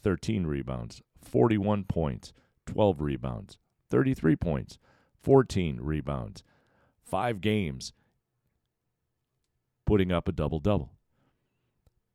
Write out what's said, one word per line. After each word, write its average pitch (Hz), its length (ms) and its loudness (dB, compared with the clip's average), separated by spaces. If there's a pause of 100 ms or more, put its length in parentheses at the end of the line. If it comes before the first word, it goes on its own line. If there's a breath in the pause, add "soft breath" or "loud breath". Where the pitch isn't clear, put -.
thirteen 98 460 0
rebounds, 65 560 -6 (180)
forty-one 107 640 2
points, 73 480 -4 (340 soft breath)
twelve 98 340 2
rebounds, 64 580 -6 (320)
thirty-three 135 460 2
points, - 420 -4 (420 soft breath)
fourteen 95 600 2
rebounds, 69 640 -6 (580 soft breath)
five 104 380 -4
games, 95 520 -2 (1900)
putting 95 280 4
up 85 160 0
a 92 40 -2
double-double. 78 600 -2 (1200)